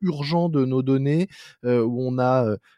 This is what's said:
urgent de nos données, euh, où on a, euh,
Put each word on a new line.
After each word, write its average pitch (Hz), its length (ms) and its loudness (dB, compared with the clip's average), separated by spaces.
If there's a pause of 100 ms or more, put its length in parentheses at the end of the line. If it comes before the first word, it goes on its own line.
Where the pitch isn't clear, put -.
urgent 170 480 -2
de 147 140 0
nos 131 200 0
données, 139 460 0 (340)
euh, 123 200 2
où 120 160 -2
on 127 200 -4
a, 127 260 2
euh, 107 120 0 (200)